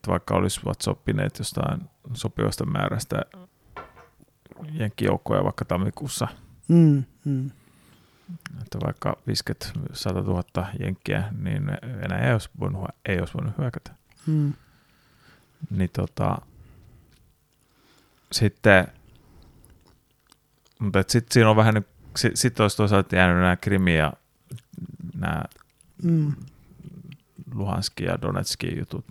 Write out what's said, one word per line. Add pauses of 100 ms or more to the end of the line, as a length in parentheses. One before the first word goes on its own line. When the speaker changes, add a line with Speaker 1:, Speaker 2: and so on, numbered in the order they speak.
Speaker 1:
vaikka
olisivat
sopineet
jostain (320)
sopivasta
määrästä (1500)
jenkkijoukkoja
vaikka
tammikuussa. (400)
Speaker 2:
Mm, (220)
mm. (1120)
Speaker 1:
Että
vaikka (100)
viisikymmentä, (260)
satatuhatta (140)
jenkkiä, (140)
niin (360)
Venäjä
ei
olisi (100)
voinut
hy-, (100)
ei
olisi
voinut
hyökätä. (360)
Speaker 2:
Mm. (1160)
Speaker 1:
Niin
tota, (1900)
sitten, (1900)
mutta
et
sit
siinä
on
vähän
nyt, (300)
si-,
sit
olisi
toisaalta
jäänyt
nää
Krimi
ja (1000)
nää (580)
Speaker 2:
Mm. (1200)
Speaker 1:
Luhanski
ja
Donetski
jutut,